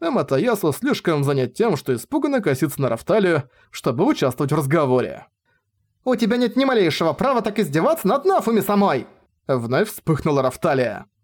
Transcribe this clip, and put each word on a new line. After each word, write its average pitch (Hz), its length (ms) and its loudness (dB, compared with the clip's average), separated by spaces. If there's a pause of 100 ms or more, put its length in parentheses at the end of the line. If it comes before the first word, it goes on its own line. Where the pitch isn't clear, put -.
а 330 100 -2
Матаясу 175 640 0
слишком 165 500 0
занят 135 300 0
тем, 202 240 0
что 135 160 -4
испуганно 277 480 -2
косится 143 400 -2
на 131 80 0
Рафталию, 170 600 0 (200)
чтобы 156 360 -2
участвовать 143 460 0
в 156 60 2
разговоре. 131 720 0 (760)
«У 254 100 2
тебя 233 220 0
нет 240 180 0
ни 269 100 2
малейшего 175 480 2
права 254 280 0
так 208 180 -4
издеваться 175 480 0
над 269 180 0
Нафуми 233 360 2
самой!» 202 460 0 (400)
вновь 135 420 0
вспыхнула 147 520 -2
Рафталия. 127 640 -2 (180)